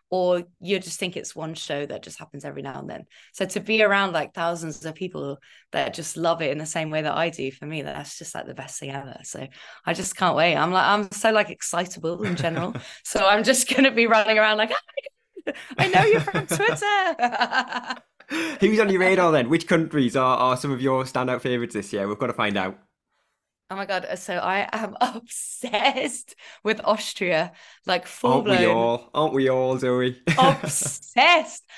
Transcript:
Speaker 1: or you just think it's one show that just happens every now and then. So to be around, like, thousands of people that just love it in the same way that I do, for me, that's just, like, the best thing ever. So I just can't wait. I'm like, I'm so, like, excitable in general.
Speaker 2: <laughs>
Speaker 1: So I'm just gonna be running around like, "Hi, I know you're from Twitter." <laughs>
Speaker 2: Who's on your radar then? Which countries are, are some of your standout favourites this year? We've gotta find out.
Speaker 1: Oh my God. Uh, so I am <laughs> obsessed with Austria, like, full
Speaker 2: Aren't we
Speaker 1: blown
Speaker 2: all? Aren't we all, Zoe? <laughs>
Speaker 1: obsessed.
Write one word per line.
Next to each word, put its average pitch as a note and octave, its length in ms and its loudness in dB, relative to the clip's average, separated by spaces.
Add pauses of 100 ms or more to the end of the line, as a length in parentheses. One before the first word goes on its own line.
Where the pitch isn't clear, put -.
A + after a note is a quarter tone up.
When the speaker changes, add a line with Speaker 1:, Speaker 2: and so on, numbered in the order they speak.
Speaker 1:
or F3+ 320 0 (180)
you F#3 200 -2
just F#3 200 -10
think F3+ 160 -6
it's - 200 -12
one D#3+ 180 -10
show D3 320 -8
that - 160 -10
just - 160 -18
happens D3 260 -16
every C#3+ 200 -12
now C#3 160 -12
and C#3+ 100 -12
then. - 140 -14 (300)
So F#3+ 120 -6
to G3 140 -6
be G#3+ 240 2
around, G3 300 4
like, D3+ 200 -4
thousands E3 520 -6
of D#3+ 100 -10
people C#3+ 420 -8 (340)
that C#3+ 220 -2
just - 240 -12
love E3 240 0
it D3 80 0
in D3 80 -2
the D#3 80 -8
same D#3 240 -6
way D#3 140 -2
that D3+ 120 -2
I E3+ 140 0
do, C3+ 220 -8
for - 160 -14
me, D3+ 160 -8
that's C#3+ 340 -12
just, - 160 -14
like, - 140 -10
the - 80 -14
best C3+ 240 -14
thing C#3+ 100 -12
ever. C3+ 340 -12
So - 240 -12 (380)
I E3 80 0
just F3+ 220 -6
can't F3 200 2
wait. D#3+ 200 4
I'm D#3 160 2
like, F3+ 160 4
I'm G3+ 240 2
so, - 200 0
like, G#3 200 2
excitable F3 720 -6
in F3+ 120 -2
general. E3 380 -2 (160)
Speaker 2:
<laughs> - 140 -20
Speaker 1:
So G#3 200 -2
I'm G#3 200 4
just B3+ 280 2
gonna C4+ 200 6
be A#3 160 4
running A3 320 4
around G#3+ 180 4
like, A3+ 140 0
"Hi, - 840 -10 (240)
I G4 120 2
know F#4 120 6
you're A4 200 6
from - 260 -2
Twitter." B3+ 1500 0 (280)
<laughs> D#4+ 300 -6
Speaker 2:
Who's G#3+ 220 4
on G#3 80 2
your F#3+ 100 2
radar F#3 320 4
then? C3 160 4
Which D#3+ 200 0
countries D3+ 500 2
are, C3 200 2
are B2+ 200 2
some C#3+ 140 -4
of B2+ 100 -4
your C3 240 0
standout B2+ 340 -2
favourites A#2+ 340 -2
this G2 200 -6
year? G2+ 160 -2
We've G#2 100 -6
gotta A#2+ 140 -2
find G#2 240 -2
out. F#2+ 200 -4 (920)
Speaker 1:
Oh F#3+ 60 -12
my G3 100 -8
God. F#3 200 -4
Uh, - 100 -8
so F3+ 200 -8
I F#3+ 360 -2
am G#3+ 260 -6
<laughs> - 40 -4
obsessed B3 1300 -4 (280)
with G#3+ 220 0
Austria, F3+ 640 0 (340)
like, F3+ 220 0
full - 260 0
Speaker 2:
Aren't A#3 120 2
we G3+ 100 4
Speaker 1:
blown F3 220 4
Speaker 2:
all? A#2 360 0
Aren't D3+ 200 2
we C3+ 160 4
all, C3 280 2
Zoe? B2+ 520 0
<laughs> D3+ 80 2
Speaker 1:
obsessed. C4+ 1300 2 (120)